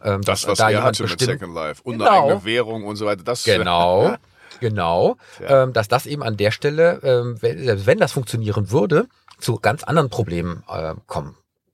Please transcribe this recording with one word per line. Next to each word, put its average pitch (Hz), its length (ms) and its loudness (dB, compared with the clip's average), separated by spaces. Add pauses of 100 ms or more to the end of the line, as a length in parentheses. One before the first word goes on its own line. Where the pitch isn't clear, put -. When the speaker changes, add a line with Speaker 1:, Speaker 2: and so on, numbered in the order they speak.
Speaker 1:
ähm, 98 180 0
Speaker 2:
Das, 98 200 0
Speaker 1:
dass - 80 -4
Speaker 2:
was 98 80 2
Speaker 1:
da 110 80 6
Speaker 2:
er 110 60 4
Speaker 1:
jemand 110 160 2
Speaker 2:
hatte - 160 -2
mit 92 140 -4
Speaker 1:
bestimmt 110 220 0
Speaker 2:
Second 87 140 -14
Life 78 300 -8
und 117 140 -8
Speaker 1:
Genau. 110 120 2
Speaker 2:
eine 190 140 6
eigene 101 200 0
Währung 113 400 -2
und 104 120 -8
so 107 100 -4
weiter. 101 180 -2
Das 120 200 -4
Speaker 1:
Genau. 90 760 4
Speaker 2:
<laughs> - 60 -20 (340)
Speaker 1:
Genau, 104 560 0 (240)
Speaker 2:
Ja. 135 240 4
Speaker 1:
ähm, 131 80 -4
dass 110 160 0
das - 180 0
eben 147 160 -8
an 110 140 -4
der 101 160 2
Stelle, 160 500 0
ähm, 123 380 0
wenn, 127 240 -2
selbst 101 220 0
wenn 147 120 6
das 165 140 2
funktionieren 107 580 -2
würde, 180 380 2 (320)
zu 180 180 -2
ganz - 240 0
anderen 147 260 0
Problemen, 85 600 -4
äh, 80 260 -8 (120)
kommen 73 300 -10 (380)